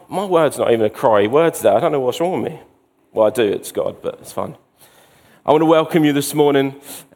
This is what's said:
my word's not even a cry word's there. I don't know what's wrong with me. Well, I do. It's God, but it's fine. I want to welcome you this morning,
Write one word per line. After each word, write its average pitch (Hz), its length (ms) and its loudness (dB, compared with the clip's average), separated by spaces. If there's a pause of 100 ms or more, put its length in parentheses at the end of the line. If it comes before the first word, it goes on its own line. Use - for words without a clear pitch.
my 196 160 -6
word's 165 320 0
not 117 140 0
even 113 140 2
a 104 40 2
cry 107 380 2
word's 160 340 0
there. 104 140 2
I 113 40 4
don't 156 120 0
know 143 80 -2
what's 123 200 -4
wrong 170 220 -2
with 131 100 -6
me. 151 80 -18 (520)
Well, 107 160 2
I - 20 4
do. 113 140 -2
It's - 280 -4
God, 98 300 -6
but - 200 -10
it's - 100 -20
fine. 98 240 -10 (880)
I - 60 0
want 156 100 4
to 165 40 2
welcome 160 380 2
you 147 100 2
this 143 200 -4
morning, 139 480 0 (340)